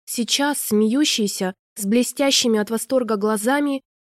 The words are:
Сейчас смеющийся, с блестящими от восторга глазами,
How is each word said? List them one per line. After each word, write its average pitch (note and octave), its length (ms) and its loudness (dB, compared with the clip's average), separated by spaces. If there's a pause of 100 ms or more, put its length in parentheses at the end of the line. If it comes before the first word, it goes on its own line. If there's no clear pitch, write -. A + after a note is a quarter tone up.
Сейчас C#4 560 -2
смеющийся, G#3+ 960 0 (200)
с G3+ 120 -8
блестящими A#3+ 720 2
от G#3 120 -2
восторга A3+ 460 -2
глазами, B3 680 0 (200)